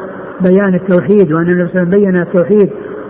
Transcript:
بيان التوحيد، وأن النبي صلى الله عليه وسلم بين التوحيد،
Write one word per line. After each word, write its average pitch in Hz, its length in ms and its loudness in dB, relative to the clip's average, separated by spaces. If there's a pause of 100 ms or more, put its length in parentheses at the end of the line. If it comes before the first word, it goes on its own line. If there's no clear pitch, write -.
(400)
بيان 185 340 2
التوحيد، 180 580 2
وأن 165 180 0
النبي 180 180 0
صلى 180 140 -2
الله 175 120 0
عليه 202 40 4
وسلم 196 140 2
بين 180 100 0
التوحيد، 180 480 2 (400)